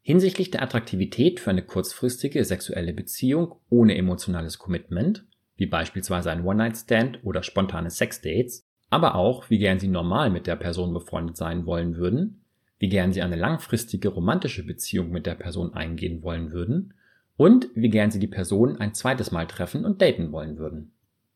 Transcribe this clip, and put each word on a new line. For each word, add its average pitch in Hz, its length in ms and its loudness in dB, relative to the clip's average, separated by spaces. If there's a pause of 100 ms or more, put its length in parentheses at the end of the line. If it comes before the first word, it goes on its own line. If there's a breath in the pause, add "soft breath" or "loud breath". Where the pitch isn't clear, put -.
hinsichtlich 185 520 2
der - 100 -2
Attraktivität 120 800 0
für - 100 -2
eine 92 120 2
kurzfristige 127 800 -2
sexuelle 90 480 -4
Beziehung 143 640 -2 (120)
ohne 113 280 8
emotionales 87 640 -2
Commitment, 92 680 -2 (300)
wie 95 100 0
beispielsweise 82 640 -2
ein 85 140 -2
One-Night-Stand 113 800 0
oder 90 180 -2
spontane 85 480 -2
Sexdates, - 760 -2 (260)
aber 156 260 2
auch, 107 340 2
wie 110 80 6
gern 95 220 2
sie 98 80 -2
normal 92 420 0
mit 85 160 -2
der 85 100 -2
Person 87 380 -2
befreundet 85 420 -6
sein 85 300 -4
wollen 85 300 -2
würden, 113 480 0 (340)
wie 101 100 0
gern 92 240 2
sie 90 100 -2
eine 87 140 -2
langfristige 107 720 -2
romantische 98 560 -2
Beziehung - 460 -4
mit 85 160 -4
der 85 80 -4
Person 85 400 -6
eingehen 82 480 -6
wollen 82 300 -6
würden 98 420 -2 (420 soft breath)
und 226 380 8
wie 113 160 2
gern 107 220 4
sie 104 80 -2
die 101 80 0
Person 98 480 2
ein 104 180 -4
zweites 127 380 -2
Mal 82 160 -2
treffen - 360 -4
und 190 160 0
daten 123 300 2
wollen 76 280 -8
würden. 78 340 -10 (440)